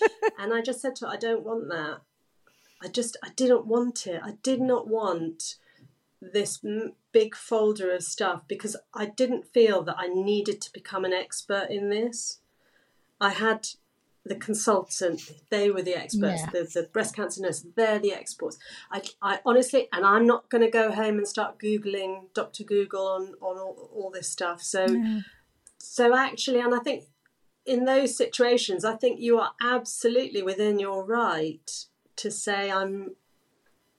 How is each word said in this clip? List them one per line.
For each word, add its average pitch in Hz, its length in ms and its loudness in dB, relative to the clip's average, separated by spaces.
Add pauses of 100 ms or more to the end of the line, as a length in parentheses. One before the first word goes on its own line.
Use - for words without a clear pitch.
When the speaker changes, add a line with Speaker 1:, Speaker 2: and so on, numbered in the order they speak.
(400)
Speaker 1:
And 202 140 -2
I 226 80 0
just 240 200 -4
said 262 160 -4
to 233 80 -12
her, 233 60 -6
"I 208 60 -6
don't 226 260 -2
want 220 260 -6
that. 156 320 -6 (800)
I 180 60 -12
just, 233 360 -4
I - 120 -12
didn't 247 300 6
want 240 420 0
it. 170 160 -6
I 214 100 -10 (100)
did 262 180 2
not 247 260 0
want 180 680 -4 (640)
this 202 420 -4
m-, 220 300 -4 (180)
big 220 240 4
folder 214 560 0
of 180 120 -2
stuff," 185 440 -4
because 208 280 -6 (180)
I 214 140 -6
didn't 247 440 -2
feel 214 320 6
that 170 140 -4
I 180 100 -4
needed 202 540 0
to - 120 -14
become 190 300 -8
an 185 100 2
expert 190 580 -4
in 202 180 -2
this. 226 500 -4 (840)
I 202 80 4
had 214 380 -2 (580)
the 196 100 -6
consultant, - 960 -2 (180)
they 202 200 2
were 190 120 0
the 180 140 -2
experts, 196 460 -2
Speaker 2:
Yes. 165 320 -4
Speaker 1:
the, 175 80 -2
the 165 60 -4
breast 220 280 -4
cancer 190 260 -6
nurse, 170 240 -4 (100)
they're 220 240 2
the 202 140 0
experts. - 440 -10 (340)
I, 190 100 -6 (200)
I 196 240 0
honestly, 254 480 4
and 180 120 2
I'm 214 200 8
not 240 240 4
gonna 226 200 4
go 220 220 4
home 214 280 0
and 202 80 -2
start - 320 -4
Googling 196 760 -4
Doctor - 320 -6
Google 196 400 0
on, 190 160 -2 (200)
on 185 180 -4
all, 190 340 -12
all 196 160 -6
this 185 200 -10
stuff. 170 320 -6
So, 190 260 0
Speaker 2:
No. 220 340 2 (560)
Speaker 1:
so 240 380 4
actually, 254 440 2
and 240 160 2
I 233 40 0
think 247 240 -4 (640)
in 254 200 2
those 269 320 4
situations, 247 680 2
I 220 120 0
think 240 260 0
you 233 180 6
are 202 120 0 (100)
absolutely 240 800 0
within 202 380 0
your 196 260 -2
right 170 640 -2 (480)
to 208 140 -6
say, 202 400 -2
"I'm, 190 440 -4 (840)